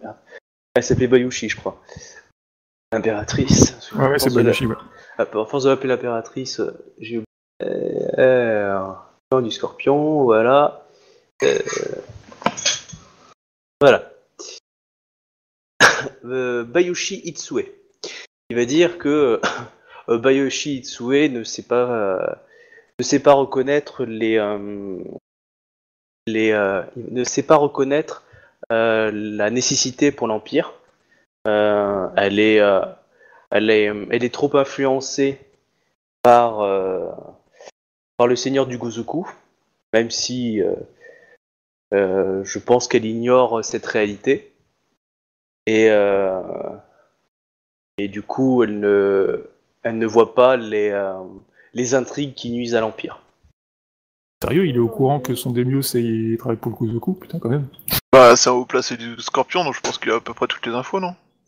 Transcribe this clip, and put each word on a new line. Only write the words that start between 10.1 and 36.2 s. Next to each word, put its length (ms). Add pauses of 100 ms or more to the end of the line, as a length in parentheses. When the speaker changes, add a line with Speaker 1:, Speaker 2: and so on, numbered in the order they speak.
Speaker 1:
voilà. 640 (560)
Euh, 160 (2250)
voilà. 300 (1700)
<laughs> 440
Euh, 400
Bayushi 600
Itsue. 420 (840)
Il 60
va 80
dire 340
que, 420 (340)
<laughs> 340
euh, 100
Bayushi 600
Itsue 500
ne 160
sait 180
pas, 280
euh, 440 (640)
ne 60
sait 160
pas 140
reconnaître 680
les, 320
euh, 640 (1300)
les, 260
euh, 300 (140)
il 180
ne 100
sait 180
pas 140
reconnaître, 680 (480)
euh, 400
la 380
nécessité 600
pour 160
l'Empire. 440 (760)
Euh, 680
elle 220
est, 220
euh, 200 (720)
elle 200
est, 140 (260)
elle 140
est 100
trop 220
influencée 840 (840)